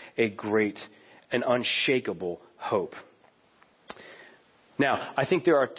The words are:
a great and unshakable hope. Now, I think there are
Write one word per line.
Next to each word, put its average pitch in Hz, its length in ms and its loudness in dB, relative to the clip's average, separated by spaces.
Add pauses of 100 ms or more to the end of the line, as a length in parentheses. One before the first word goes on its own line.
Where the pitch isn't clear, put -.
(160)
a 113 140 2
great 104 480 -2 (520)
and 123 160 -2
unshakable 113 920 0 (160)
hope. - 380 -4 (1800)
Now, 135 380 0
I 135 80 2
think 165 200 2
there 160 140 6
are 131 200 2